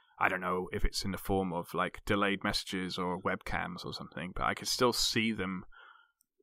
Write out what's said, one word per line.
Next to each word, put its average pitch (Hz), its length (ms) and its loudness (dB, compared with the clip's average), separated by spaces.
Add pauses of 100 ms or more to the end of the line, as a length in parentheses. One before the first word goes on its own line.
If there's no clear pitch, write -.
(200)
I 95 100 6
don't 92 120 0
know 92 300 0
if 101 140 -2
it's - 180 0
in 98 80 -2
the 90 60 -4
form 95 340 2
of, 85 220 -4
like, 90 320 -2
delayed 101 380 2
messages 95 560 -2
or 90 200 -2
webcams 90 640 -2
or - 100 -6
something, - 420 -8
but - 80 -2
I - 100 2
could - 140 -6
still 123 260 4
see 113 400 2
them 92 320 -2 (760)